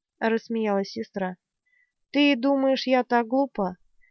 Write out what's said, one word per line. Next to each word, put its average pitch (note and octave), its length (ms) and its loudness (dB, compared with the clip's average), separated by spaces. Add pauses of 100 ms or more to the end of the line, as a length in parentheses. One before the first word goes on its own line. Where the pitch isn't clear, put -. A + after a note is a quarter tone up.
(180)
рассмеялась A3 720 -2
сестра. F#3+ 460 -8 (760)
«Ты C#4+ 220 4
думаешь, C4+ 520 0
я B3+ 180 2
так A#3+ 220 0
глупа? A3+ 500 -2 (340)